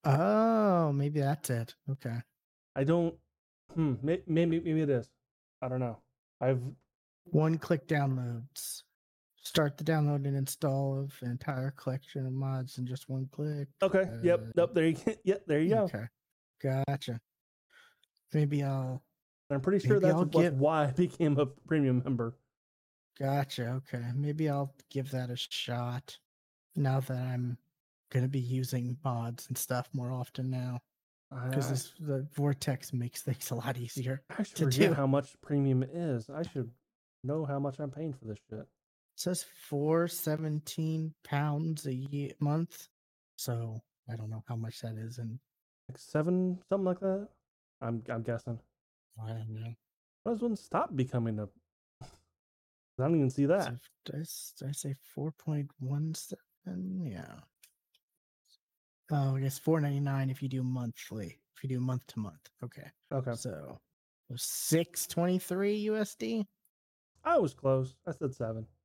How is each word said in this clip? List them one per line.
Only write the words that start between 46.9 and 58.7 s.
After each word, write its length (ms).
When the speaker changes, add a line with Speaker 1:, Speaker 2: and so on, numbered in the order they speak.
Speaker 2:
that? 280
I'm, 280
I'm 140
guessing. 380
Speaker 1:
I 80
don't 220
know. 240
Speaker 2:
Why 100
does 100
one 140
stop 380
becoming 440
a, 100
<laughs> 280
I 60
don't 180
even 140
see 160
that. 280
Speaker 1:
So, 40
did 120
I 40
s-, 360
did 120
I 40
say 220
four 380
point 460
one 360
seven? 880
Yeah. 360